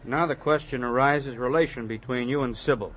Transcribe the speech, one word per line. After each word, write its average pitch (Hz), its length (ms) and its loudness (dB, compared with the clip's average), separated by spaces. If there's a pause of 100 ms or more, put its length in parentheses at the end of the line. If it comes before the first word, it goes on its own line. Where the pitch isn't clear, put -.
Now 156 240 2
the 143 80 0
question 151 480 0
arises, 131 520 2
relation 123 520 0
between 120 420 -4
you 139 140 0
and 120 120 -2
Sybil. 113 420 -2